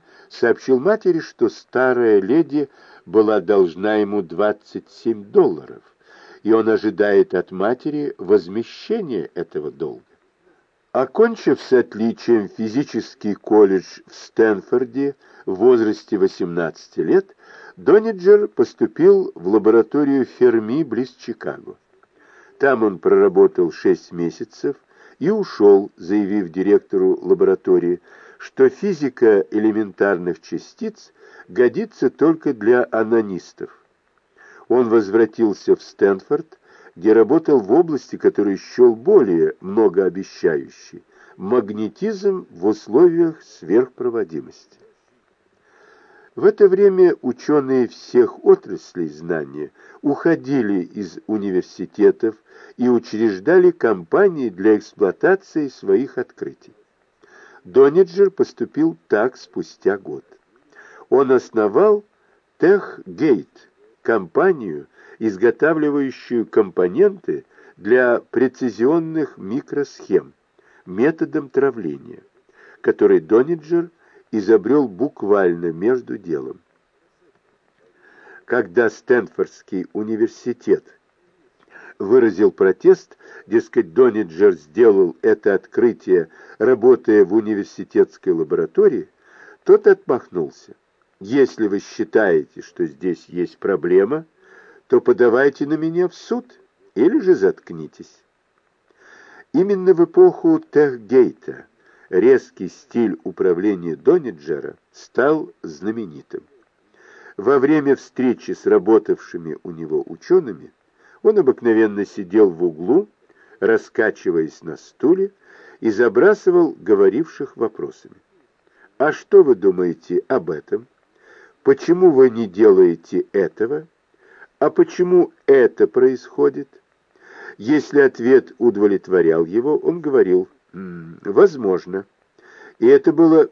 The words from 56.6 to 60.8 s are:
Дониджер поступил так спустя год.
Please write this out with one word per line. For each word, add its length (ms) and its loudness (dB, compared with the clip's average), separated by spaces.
Дониджер 680 2
поступил 640 -6
так 300 -4
спустя 600 -8
год. 260 -16